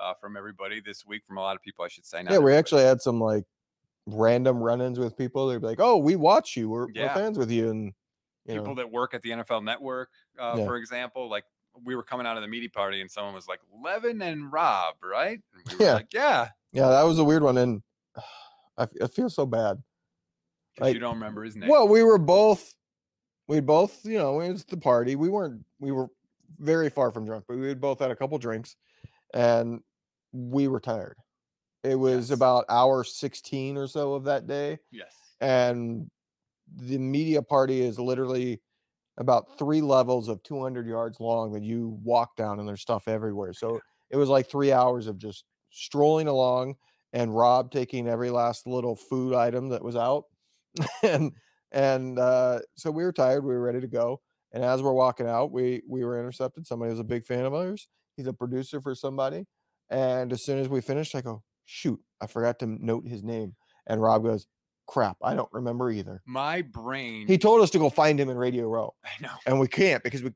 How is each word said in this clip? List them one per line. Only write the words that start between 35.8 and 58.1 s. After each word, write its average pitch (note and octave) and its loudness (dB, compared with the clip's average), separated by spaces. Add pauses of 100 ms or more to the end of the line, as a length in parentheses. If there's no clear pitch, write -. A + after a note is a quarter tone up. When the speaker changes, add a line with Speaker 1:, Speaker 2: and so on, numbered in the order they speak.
Speaker 2:
the B2+ -6
media C#3+ 0
party C3 2
is A#2+ -2
literally B2+ -2 (560)
about - 0
three D3+ 0
levels B2+ 2
of G#2+ -6
two C#3+ -10
hundred B2+ -8
yards A2+ -6
long A2+ -2
that G#2+ -8
you A2+ -6
walk A#2 0
down, G#2 -4
and G#2 -8
there's G2+ -10
stuff A2 -4
everywhere. G#2 -4
So A#2 -6
Speaker 1:
Yeah. A2 -8 (300)
Speaker 2:
it C3 -4
was, C#3+ 4
like, C3+ 4
three C#3 0
hours B2 2
of G#2 -8
just G#2+ -14 (260)
strolling D3+ 2
along B2+ 0 (380)
and A#2 -2
Rob B2 4
taking B2 -4
every A#2+ -2
last A#2+ -2
little B2 -4
food B2+ -4
item B2 0
that A#2+ -4
was A#2+ -8
out B2+ -2 (480)
<laughs> D3 -6
and D#3 0 (400)
and, C3 0
uh, B2+ 2 (160)
so C#3 -8
we D#3+ -4
were F3+ -2
tired, C3+ 2
we B2 -2
were B2 -2
ready B2 -2
to C3 -6
go. A#2+ -4 (300)
And B2 -4
as C3 0
we're C#3 2
walking B2+ 2
out, B2+ 0
we, B2+ -2
we B2+ -6
were A#2+ -4
intercepted. B2 -8
Somebody A#2 -6
was A2+ -4
a A#2+ -8
big A#2 -4
fan B2 -4
of C3+ -4
ours. F#3 -8 (280)